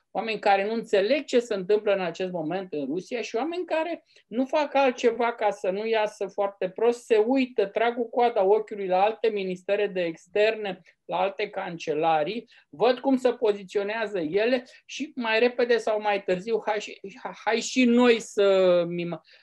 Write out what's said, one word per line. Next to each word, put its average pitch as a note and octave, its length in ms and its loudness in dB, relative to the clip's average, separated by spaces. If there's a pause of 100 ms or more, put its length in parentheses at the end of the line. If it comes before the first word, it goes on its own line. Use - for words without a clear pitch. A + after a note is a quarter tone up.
(120)
oameni G#3 280 -6
care G3 280 2
nu A3 60 -2
înțeleg A3+ 520 0
ce B3+ 140 2
se A#3 140 -2
întâmplă G#3 400 0
în F#3+ 80 0
acest F3+ 300 -6
moment F3+ 420 -6
în C#3+ 120 -6
Rusia F#3 360 -6
și - 140 -8
oameni E4 300 -4
care E4 380 -4 (240)
nu B3 180 -2
fac D4 300 -2
altceva, B3 580 2
ca G#3+ 180 0
să G3 180 -4
nu G#3 180 -2
iasă G#3+ 400 -2
foarte G3 420 -4
prost, A#3 340 0
se A3 140 2
uită, B3 480 2
trag A3+ 300 -2
cu A#3 140 -6
coada A#3 340 2
ochiului G#3 440 2
la F3+ 140 2
alte A3 260 0
ministere G3+ 600 -2
de F#3 140 -4
externe, G#3 800 -2 (240)
la E3+ 120 -6
alte G3 320 -2
cancelarii, E3 1000 -2 (200)
văd A#3 300 2
cum C4+ 180 2
se B3+ 140 2
poziționează G#3 880 -4
ele G#3+ 440 0 (220)
și D#4 300 -12
mai A3 240 0
repede A#3+ 380 2
sau G#3+ 240 -2
mai G3+ 220 0
târziu, G#3 420 -2
hai G#3 140 -2
și, - 200 -12 (460)
hai A3+ 140 0
și B3+ 240 0
noi A#3+ 360 6
să F#3+ 680 4
mim-, E3+ 340 -6 (220)